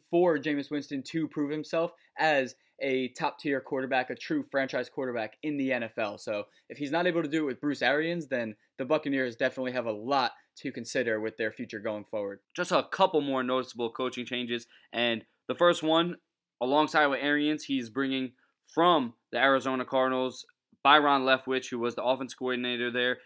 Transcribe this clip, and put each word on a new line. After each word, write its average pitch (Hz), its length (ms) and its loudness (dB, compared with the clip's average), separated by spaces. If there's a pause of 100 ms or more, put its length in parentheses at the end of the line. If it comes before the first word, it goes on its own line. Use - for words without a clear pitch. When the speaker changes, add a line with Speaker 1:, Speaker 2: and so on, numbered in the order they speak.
Speaker 1:
for 170 280 4
Jameis 143 340 -2
Winston 139 320 -6
to 156 240 -4
prove 143 240 -4
himself 165 420 -4 (240)
as 143 380 2 (260)
a 131 280 0
top-tier 143 520 -4
quarterback, 131 480 -2
a 127 60 -6
true 147 280 -2
franchise 131 460 -2
quarterback 120 540 -6
in 151 140 -4
the 131 140 0
N 123 120 0
F 110 140 -8
L. 107 200 -2
So 104 300 -6 (220)
if - 80 -14
he's 143 140 -6
not 170 160 0
able 170 160 0
to 147 60 -4
do 156 140 0
it - 20 -2
with 127 160 -6
Bruce 147 200 -2
Arians, 156 460 0
then 117 280 -4 (220)
the 135 80 -4
Buccaneers 139 520 0
definitely 127 340 -2
have 123 140 -4
a 113 60 -4
lot 120 420 0 (240)
to 139 140 -8
consider 117 480 -2
with 110 180 -6
their 110 140 -2
future 110 280 -10
going 104 240 -6
forward. 101 380 -8 (120)
Speaker 2:
Just 175 180 -2
a 147 120 2
couple 180 380 2
more 135 220 -2
noticeable 123 480 -2
coaching 123 340 -6
changes, 120 420 -6 (260)
and 117 320 0 (220)
the 127 80 -2
first 175 280 4
one, 165 340 2 (440)
alongside 147 460 4
with 135 160 0
Arians, 147 420 0
he's 127 240 -4
bringing 131 440 -4 (320)
from 156 480 4 (180)
the 117 80 -2
Arizona 131 460 2
Cardinals, 131 600 0 (380)
Byron 143 400 8
Leftwich, 131 460 2
who 123 100 -4
was 117 160 -2
the 110 80 -6
offense 127 300 0
coordinator 123 580 -4
there, 123 340 0